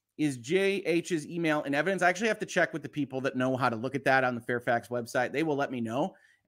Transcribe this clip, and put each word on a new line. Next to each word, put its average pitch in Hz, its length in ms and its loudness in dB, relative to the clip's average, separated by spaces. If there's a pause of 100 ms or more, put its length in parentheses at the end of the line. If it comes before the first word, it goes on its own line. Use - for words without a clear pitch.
(180)
is 147 180 0
J 190 480 0
H's 165 420 0
email 160 360 0
in 139 120 -2
evidence? 175 280 2
I 180 80 6
actually 185 180 0
have 214 120 0
to 185 60 -4
check 170 280 0
with 151 80 -6
the - 80 -10
people 131 320 -4
that 131 140 0
know 127 200 2
how 123 140 2
to 117 60 -2
look 123 180 -4
at 139 100 -4
that 131 180 6
on 127 120 0
the 117 80 -6
Fairfax 120 460 0
website. 120 440 -2
They 143 100 0
will 156 140 0
let 139 140 -2
me 127 100 -4
know. 123 340 -2 (340)